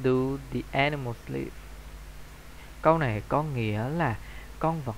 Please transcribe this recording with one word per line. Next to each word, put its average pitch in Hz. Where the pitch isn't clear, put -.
do 131
the 120
animals 139
live? 135
Câu 160
này 117
có 143
nghĩa 117
là 147
con 160
vật 120